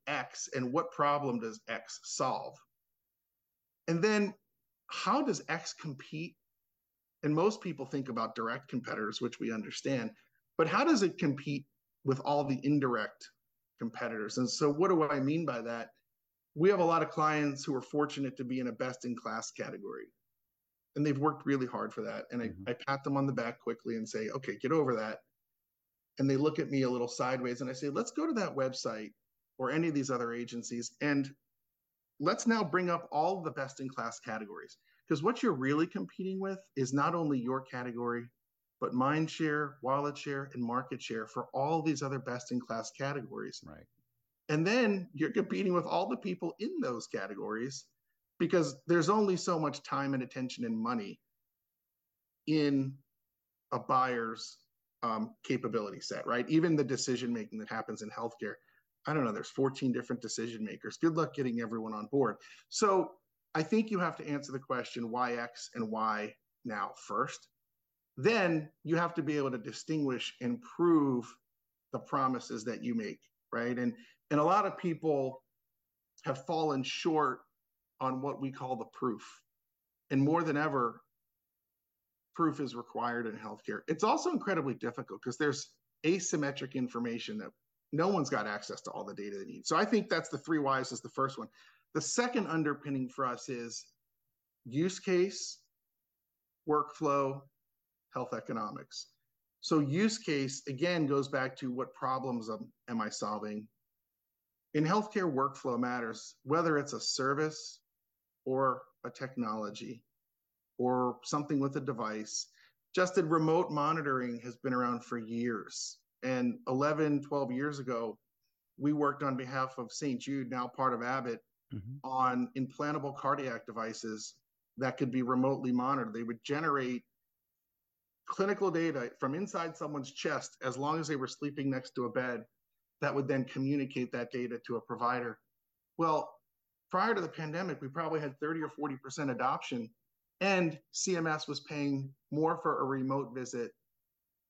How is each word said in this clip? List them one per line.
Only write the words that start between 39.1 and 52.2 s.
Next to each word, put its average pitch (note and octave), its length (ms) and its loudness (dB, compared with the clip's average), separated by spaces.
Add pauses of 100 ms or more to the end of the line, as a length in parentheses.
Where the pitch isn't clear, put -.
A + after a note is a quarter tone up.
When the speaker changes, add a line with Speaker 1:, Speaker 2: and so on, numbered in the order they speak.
Speaker 1:
share, D3+ 500 0
wallet C#3+ 360 0
share, C#3 360 -6
and B2 80 -6
market B2 400 -2
share A2+ 260 -6
for B2 260 -6
all D3+ 280 0
these D3 220 0
other C3+ 160 -2
best-in-class A#2+ 720 -4
categories. A#2+ 720 -6
Speaker 2:
Right. - 200 -18 (640)
Speaker 1:
And D#3 180 4
then G#3 460 4
you're D3 180 0
competing F#3+ 420 2
with F3 120 4
all E3+ 240 2
the B3 80 0
people F3+ 420 -4
in D#4+ 220 -4
those B2 260 -4
categories, G#2+ 800 -6 (520)
because E3 380 4 (100)
there's E3+ 240 6
only G3+ 280 6
so F3 200 0
much D3 260 -2
time C#3 300 0
and C3 100 0
attention B2 420 -6
and A2+ 120 0
money A2+ 420 -2 (1300)